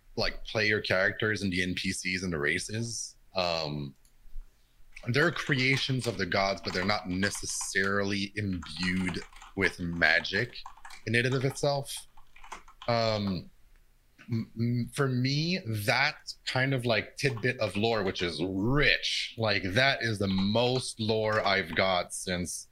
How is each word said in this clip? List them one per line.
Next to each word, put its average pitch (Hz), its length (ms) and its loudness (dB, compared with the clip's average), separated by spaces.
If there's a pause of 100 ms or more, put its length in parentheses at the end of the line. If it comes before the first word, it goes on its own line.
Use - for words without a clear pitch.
(180)
like, 98 280 -2
player 107 360 2
characters 98 640 0
and 95 80 0
the 90 120 0
N 90 120 -2
P 95 160 -4
Cs 92 320 -4
and 90 100 -2
the 78 60 -2
races, 104 760 -4 (200)
um, 78 580 -2 (1160)
they're 143 220 4
creations 131 760 0
of 101 100 -4
the 95 80 -2
gods, 98 380 2
but 95 100 -6
they're 92 120 -2
not 104 220 0
necessarily 98 1300 -2
imbued 92 840 -2 (340)
with 92 240 2
magic 85 760 2 (520)
in 110 100 0
and 123 180 2
of 135 120 0
itself. 139 500 -2 (920)
Um, 107 600 0 (800)
m-, 113 200 -2 (100)
m-, 120 340 0
for 143 140 0
me, 143 520 0 (260)
that 135 300 4 (320)
kind 131 260 2
of, 123 120 0
like, 107 320 2
tidbit 123 420 0
of 101 180 0
lore, 110 260 4
which 92 180 0
is 80 260 -2
rich, 107 880 2
like, 104 260 2 (100)
that 131 280 4
is 113 180 0
the 101 80 2
most 113 720 2
lore 107 460 2
I've 98 300 2
got 95 380 2
since - 580 -4